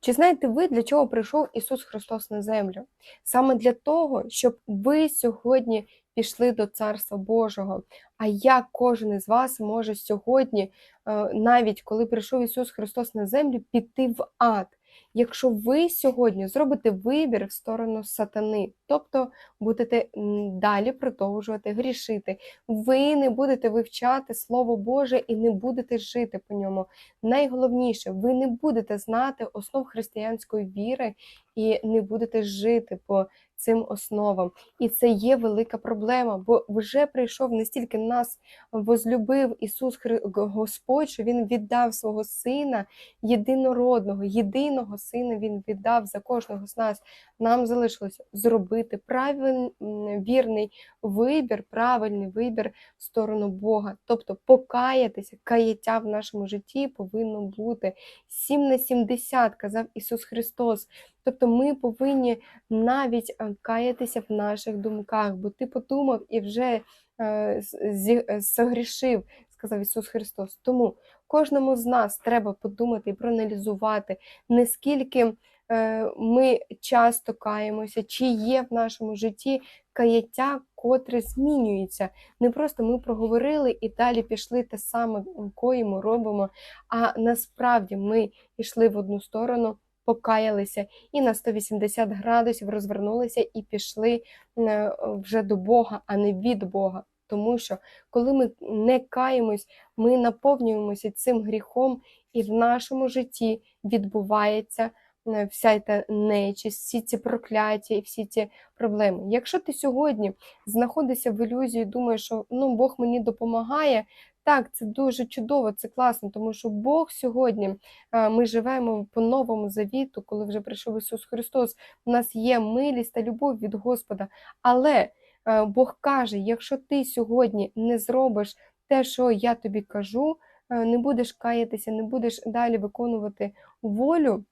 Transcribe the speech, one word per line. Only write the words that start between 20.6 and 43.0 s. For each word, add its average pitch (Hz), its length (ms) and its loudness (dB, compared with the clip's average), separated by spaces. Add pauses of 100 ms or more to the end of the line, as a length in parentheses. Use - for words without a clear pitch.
продовжувати 214 800 -4
грішити, 220 680 -4 (300)
ви 262 480 2
не 277 140 4
будете 254 380 0
вивчати 233 680 -2
Слово 233 420 0
Боже 247 420 0
і - 180 -2
не 226 140 2
будете 240 480 -2
жити 233 500 -6
по 208 60 -10
ньому. 190 320 -4 (360)
Найголовніше, 247 880 2
ви 202 240 0
не 262 120 2
будете 226 520 0
знати 240 540 -2
основ 262 320 -6
християнської 220 840 -6
віри 214 480 -4 (400)
і 220 300 2
не 220 180 2
будете 220 400 -2
жити 208 640 0
по 190 200 2 (300)
цим 226 320 0
основам. 202 600 -2 (280)
І 240 100 0
це 240 200 4
є 226 280 4
велика 226 420 0
проблема, 226 600 0
бо 226 300 4
вже 220 380 2
прийшов, 254 460 -2
настільки 226 460 -2
нас 240 400 -2 (340)
возлюбив 226 880 2
Ісус 254 360 -4
Хри-, 226 280 -2
Г-, 208 220 -2
Господь, 220 600 -2
що - 140 -8
Він 233 240 0
віддав 233 480 0
свого 214 300 -4
Сина 254 600 -4 (380)